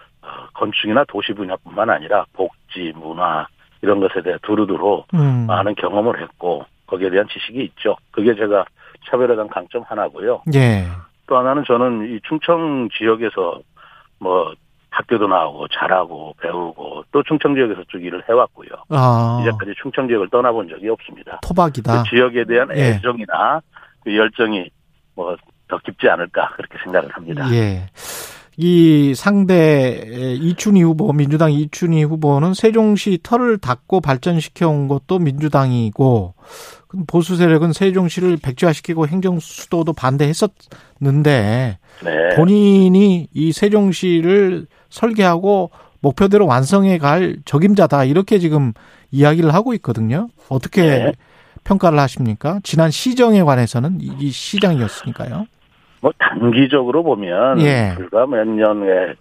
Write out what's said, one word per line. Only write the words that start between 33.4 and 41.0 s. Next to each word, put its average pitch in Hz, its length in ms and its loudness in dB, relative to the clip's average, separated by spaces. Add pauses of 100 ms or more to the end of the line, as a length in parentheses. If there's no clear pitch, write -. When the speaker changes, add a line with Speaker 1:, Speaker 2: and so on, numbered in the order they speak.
Speaker 2:
닦고 151 460 -2
발전시켜온 147 840 -2
것도 143 300 -2
민주당이고 131 1160 0 (760)
보수 175 280 0
세력은 165 360 4
세종시를 180 680 0
백지화시키고 160 640 -2
행정 180 340 -2
수도도 165 540 -4 (1040)